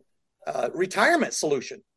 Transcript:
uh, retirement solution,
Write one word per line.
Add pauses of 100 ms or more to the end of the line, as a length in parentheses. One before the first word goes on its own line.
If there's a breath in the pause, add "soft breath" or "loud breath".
(460)
uh,
retirement
solution, (120)